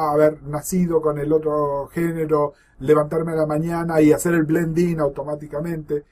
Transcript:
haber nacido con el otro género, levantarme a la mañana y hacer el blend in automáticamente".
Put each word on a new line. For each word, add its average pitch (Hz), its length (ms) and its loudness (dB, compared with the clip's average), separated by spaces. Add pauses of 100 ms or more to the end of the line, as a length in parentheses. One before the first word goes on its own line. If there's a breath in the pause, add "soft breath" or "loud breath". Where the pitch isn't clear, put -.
(100)
haber 151 320 2
nacido 160 580 -2
con 151 180 -2
el 147 140 -2
otro 147 600 0
género, 156 600 -2 (260 soft breath)
levantarme 151 520 2
a 160 40 -2
la 156 100 0
mañana 165 540 -2
y 151 120 8
hacer 175 220 2
el 165 100 2
blend 160 340 0
in 170 220 0
automáticamente". 151 1120 -6